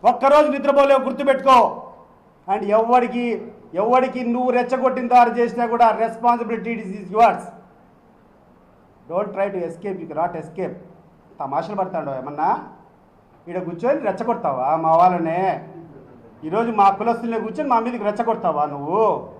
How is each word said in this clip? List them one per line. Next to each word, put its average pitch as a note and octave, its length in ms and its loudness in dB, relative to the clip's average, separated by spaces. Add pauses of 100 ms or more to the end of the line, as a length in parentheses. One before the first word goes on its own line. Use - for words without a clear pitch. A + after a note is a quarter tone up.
ఒక్కరోజు C#4+ 460 6
నిద్రపోలేవు, C#4 520 4
గుర్తుపెట్టుకో. C4+ 500 4 (920)
And G#3+ 100 -2 (180)
ఎవడికి, A#3+ 460 2 (580)
ఎవడికి B3+ 380 2 (120)
నువ్వు B3 260 0
రెచ్చగొట్టిన B3 560 -2
దారి A#3+ 240 6
చేసినా A#3 340 0
కూడా A#3 140 4 (160)
responsibility A3+ 720 -2 (100)
is F#3 320 -12
yours. A3 280 4 (1700)
Don't F#3 260 -4
try G3 200 0
to F#3 40 -4 (100)
escape, F#3+ 320 -10
you D#3+ 100 -14
cannot E3+ 320 -4
escape. E3+ 340 -8 (640)
తమాషలు D#3 420 -6
పడతాడు D3+ 300 -6 (100)
ఏమన్నా? D3 280 -4 (1000)
ఈడ F3 80 -8 (100)
కూర్చొని A#3+ 400 -2
రెచ్చగొడతావా F#3 600 -4 (160)
మా D#3+ 160 2
వాళ్ళనే? F3 420 2 (1040)
ఈరోజు A3+ 320 -2
మా G3 80 6 (100)
కులస్తులనే A3+ 480 -2
కూర్చొని C#4 280 -6
మా A3+ 120 2
మీదకి A3+ 240 -6
రెచ్చగొడతావా F#3+ 540 -2 (100)
నువ్వు? D#3 300 -2 (360)